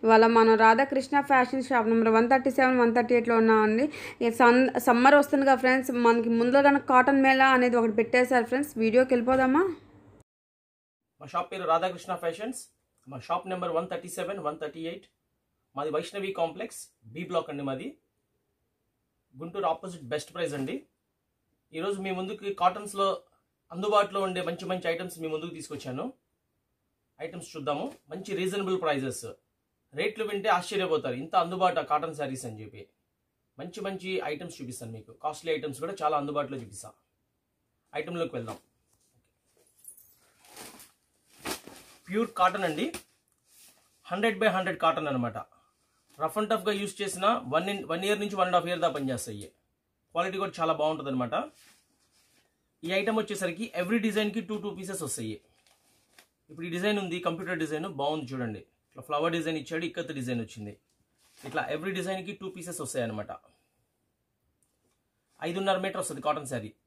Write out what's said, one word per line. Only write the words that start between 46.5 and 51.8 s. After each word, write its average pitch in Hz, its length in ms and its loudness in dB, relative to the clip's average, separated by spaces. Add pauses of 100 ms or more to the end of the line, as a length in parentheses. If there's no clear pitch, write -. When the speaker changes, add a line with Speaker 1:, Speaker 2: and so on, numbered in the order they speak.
Speaker 2:
టఫ్గా 202 300 -2
యూజ్ - 180 -8
చేసిన 190 240 -4 (320)
one 180 160 0
in, 196 60 -6 (160)
one 180 140 -4
year 208 160 0
నుంచి 202 180 -6
one 180 80 0
and 180 80 4
half 170 120 -4
year 170 140 -4
దాకా 160 140 0
పనిచేస్తాయి. 120 480 -6 (680)
Quality 185 320 -2
కూడా - 160 -10
చాలా 160 120 2 (100)
బాగుంటుందన్నమాట. 135 520 -2 (1500)